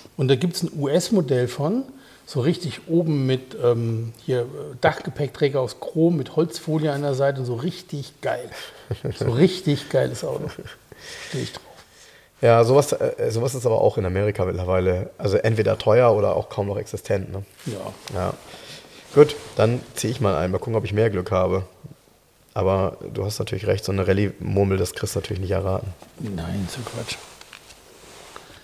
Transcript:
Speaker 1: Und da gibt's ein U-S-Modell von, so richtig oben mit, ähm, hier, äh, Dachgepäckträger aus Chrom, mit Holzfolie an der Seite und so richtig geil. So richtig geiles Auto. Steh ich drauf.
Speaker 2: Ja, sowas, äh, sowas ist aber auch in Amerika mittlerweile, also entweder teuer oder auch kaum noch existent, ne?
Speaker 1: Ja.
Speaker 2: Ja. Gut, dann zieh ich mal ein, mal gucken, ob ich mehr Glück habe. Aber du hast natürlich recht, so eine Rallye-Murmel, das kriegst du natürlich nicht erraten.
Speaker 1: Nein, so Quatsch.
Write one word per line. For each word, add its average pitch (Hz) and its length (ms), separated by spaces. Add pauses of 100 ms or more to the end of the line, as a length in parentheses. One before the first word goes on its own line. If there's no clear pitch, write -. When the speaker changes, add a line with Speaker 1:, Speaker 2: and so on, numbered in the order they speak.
(160)
Speaker 1:
Und 135 120
da 135 80
gibt's 170 260
ein 170 160
U-S-Modell 139 720
von, 185 380 (400)
so - 160
richtig 143 480
oben 160 360
mit, 131 380
ähm, 113 480 (140)
hier, 123 160
äh, 120 40 (360)
Dachgepäckträger 143 800
aus - 180
Chrom, 165 380
mit 131 180
Holzfolie 156 560
an 139 120
der 143 100
Seite 135 260
und 127 60
so 123 100
richtig 139 640
geil. 117 300 (680)
So 107 140
richtig 147 580
geiles 127 360
Auto. 139 240 (800)
Steh 127 140
ich 113 100
drauf. - 100 (800)
Speaker 2:
Ja, 117 240
sowas, 135 260
äh, - 380
sowas 120 260
ist 123 100
aber 113 140
auch - 180
in 98 80
Amerika 98 380
mittlerweile, 90 760
also 101 200
entweder 107 400
teuer 117 360
oder 101 220
auch - 140
kaum 101 180
noch 101 100
existent, 101 540
ne? 98 140 (200)
Speaker 1:
Ja. 98 280 (200)
Speaker 2:
Ja. 92 200 (800)
Gut, 143 240 (180)
dann 117 240 (140)
zieh - 160
ich 117 100
mal 98 160
ein, 90 160
mal 98 60
gucken, 117 180
ob 107 80
ich 87 100
mehr 110 160
Glück 92 220
habe. 92 320 (920)
Aber 95 440 (160)
du 101 100
hast 104 160
natürlich 101 280
recht, 98 180
so 95 80
eine 98 120
Rallye-Murmel, 98 720
das 90 160
kriegst - 220
du 101 40
natürlich 95 220
nicht 92 100
erraten. 92 420 (260)
Speaker 1:
Nein, 92 500
so 127 120
Quatsch. 113 340 (1500)